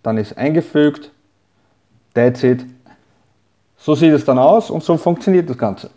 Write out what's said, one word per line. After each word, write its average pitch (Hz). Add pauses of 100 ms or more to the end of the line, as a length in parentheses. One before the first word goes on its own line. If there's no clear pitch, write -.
dann 110
ist 107
eingefügt. 147 (1000)
That's 123
it. 127 (1080)
So -
sieht 151
es 147
dann 127
aus 185
und 165
so 170
funktioniert 175
das 123
Ganze. 104